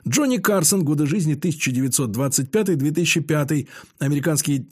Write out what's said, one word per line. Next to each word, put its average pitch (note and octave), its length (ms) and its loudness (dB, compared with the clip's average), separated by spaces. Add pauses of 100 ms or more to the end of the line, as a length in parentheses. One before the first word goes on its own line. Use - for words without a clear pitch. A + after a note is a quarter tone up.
Джонни C4 300 2
Карсон, G3 480 2
годы D3 220 2
жизни D#3 280 0
тысяча D3 380 -2
девятьсот B2+ 400 0
двадцать C3+ 380 -2
пятый G3 260 0
две C#3+ 160 0
тысячи E3+ 280 2
пятый, D3+ 480 0 (300)
американский C#3+ 720 0